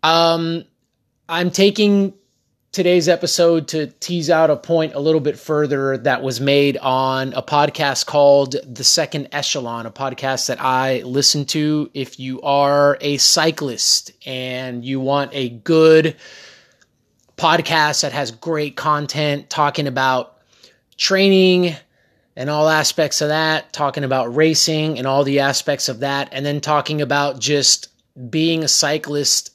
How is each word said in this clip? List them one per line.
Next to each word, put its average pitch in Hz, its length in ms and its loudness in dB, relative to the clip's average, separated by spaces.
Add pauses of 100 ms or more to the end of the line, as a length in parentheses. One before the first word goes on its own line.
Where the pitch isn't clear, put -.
Um, 165 600 2 (640)
I'm 175 240 -2
taking 202 640 2 (600)
today's 175 360 2
episode 170 600 2
to 156 180 -4
tease 170 420 -6
out 160 220 6
a 143 40 2
point 165 380 -2
a 139 60 -6
little 156 220 2
bit 143 180 -4
further 139 580 -2
that 123 240 0
was 131 180 -4
made 139 380 2
on 131 560 -2
a 131 80 -4
podcast 143 640 0
called 143 500 4 (120)
The 127 160 -12
Second 143 480 0
Echelon, 120 560 -6
a 110 40 -12
podcast 135 560 -4
that 123 140 -6
I 131 380 0
listen 139 460 0
to. 151 500 -2
If 135 240 -10
you 131 220 -10
are 143 600 4
a 143 160 -2
cyclist 156 920 0 (160)
and 127 580 -8
you 135 140 -4
want 139 340 -2
a 131 160 -4
good 160 680 4 (1200)
podcast 160 640 0
that 143 100 -4
has 131 180 -6
great 151 460 -6
content 147 720 -2
talking 147 380 0
about 131 500 -2 (600)
training 185 800 4 (600)
and 131 140 -6
all 151 200 2
aspects 156 520 0
of 151 80 -2
that, 156 440 -2
talking 143 300 -4
about 127 320 -2
racing 156 640 0
and 127 80 -6
all 139 160 2
the 139 160 2
aspects 139 500 -2
of 120 120 -8
that, 139 300 -4
and 139 140 -8
then 147 160 -4
talking 151 400 -2
about 143 380 -2
just 139 500 0 (400)
being 160 340 -2
a 147 40 -4
cyclist 147 880 -2